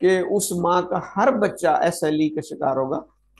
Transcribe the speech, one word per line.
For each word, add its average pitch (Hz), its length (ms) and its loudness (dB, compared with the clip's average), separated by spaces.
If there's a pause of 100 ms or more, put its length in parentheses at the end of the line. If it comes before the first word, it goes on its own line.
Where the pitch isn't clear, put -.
कि 185 200 4
उस 196 320 -2
माँ 175 340 0
का 165 160 -2
हर 240 280 2
बच्चा 185 520 0
एसएलई 156 460 0
का 156 120 -4
शिकार 143 360 -4
होगा। 135 280 -2 (340)